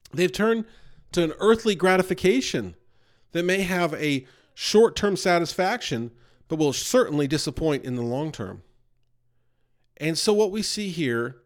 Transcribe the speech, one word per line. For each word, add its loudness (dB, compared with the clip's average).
They've 0
turned 0
to 0
an -4
earthly 4
gratification 0
that -2
may 0
have 0
a -2
short-term 4
satisfaction, 0
but -4
will 2
certainly 2
disappoint -2
in -6
the -4
long -4
term. -12
And -4
so 0
what 2
we -4
see -6
here -4